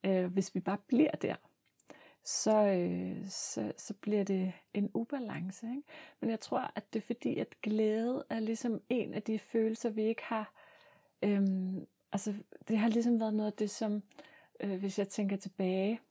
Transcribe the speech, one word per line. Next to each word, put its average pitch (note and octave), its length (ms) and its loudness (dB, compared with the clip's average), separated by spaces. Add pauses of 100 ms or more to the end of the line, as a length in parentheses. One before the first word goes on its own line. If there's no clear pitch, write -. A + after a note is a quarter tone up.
øh, F#3 280 2
hvis F#3+ 220 0
vi F#3 60 0
bare G3 180 -2 (100)
bliver C4 220 6
der, - 240 -2 (880)
så, G#3+ 420 4
øh, F3+ 600 0
så, - 480 -6
så - 180 -10
bliver G#3 300 0
det F#3 280 0 (220)
en G3+ 200 0
ubalance, A3 760 -6
ikke? C4+ 120 -6 (380)
Men A3 100 0
jeg A3+ 100 -2
tror, - 340 -2
at - 180 -10
det G#3+ 100 -2
er - 40 -16
fordi, - 320 -2
at - 240 -6
glæde A3 680 0
er A3+ 100 -2
ligesom A3+ 480 -2
en - 260 0
af G#3 80 -4
de A3 160 0
følelser, A3+ 520 0
vi G#3+ 120 -2
ikke A3 220 0
har, A3 280 -4 (720)
øhm, F#3+ 640 2 (260)
altså, G3+ 220 -2 (340)
det A3 100 2
har G#3+ 100 4
ligesom A#3 320 4
været A3 140 0
noget G#3+ 160 2
af G#3 60 -12
det, G#3 140 0
som, G#3 320 -2 (580)
øh, G3 180 -2
hvis G3 200 -2
jeg G3 100 0
tænker G3 280 0
tilbage F#3+ 640 0 (100)